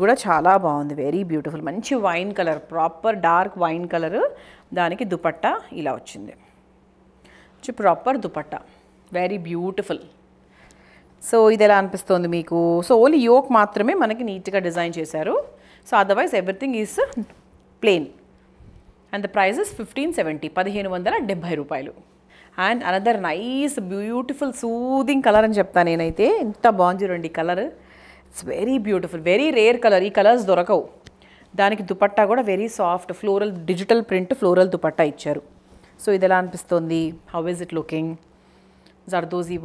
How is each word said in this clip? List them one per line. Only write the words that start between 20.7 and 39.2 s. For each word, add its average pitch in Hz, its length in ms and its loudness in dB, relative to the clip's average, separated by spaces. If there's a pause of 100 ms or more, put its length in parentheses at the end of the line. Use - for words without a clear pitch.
వందల 180 200 -2 (160)
డెబ్బై 170 300 -6
రూపాయలు. 139 320 -8 (760)
And 240 120 -2 (100)
another 196 240 0 (160)
nice, 262 440 -4 (200)
beautiful, 247 560 -6 (120)
soothing 254 640 0
color 214 220 6
అని 214 120 -2
చెప్తా 185 280 2
నేనైతే. 165 380 0 (180)
ఎంత 208 220 -2 (120)
బాగుంది 185 260 2
చూడండి 170 260 -4 (100)
color. 180 240 -2 (640)
It's - 140 -14 (100)
very 240 240 -2 (120)
beautiful, 175 320 -4 (100)
very 254 180 4 (100)
rare 240 260 6
color. 202 240 6
ఈ 202 120 -6
colors 220 320 6
దొరకవు. 175 320 2 (760)
దానికి 208 300 2
దుపట్టా 202 400 2
కూడా 254 120 2 (100)
very 202 160 -2 (100)
soft, 180 320 -2 (100)
floral, 208 300 0 (220)
digital 196 280 0 (100)
print, 185 300 -2
floral 180 360 4
దుపట్టా 160 360 0
ఇచ్చారు. 147 300 -6 (600)
So - 60 -2 (100)
ఇది 185 120 2
ఎలా 185 140 4
అనిపిస్తోంది? 165 580 -2 (320)
How 165 80 -4 (120)
is 170 120 -10
it - 140 -14
looking? 160 280 -6 (1040)
Zardozi 175 520 -4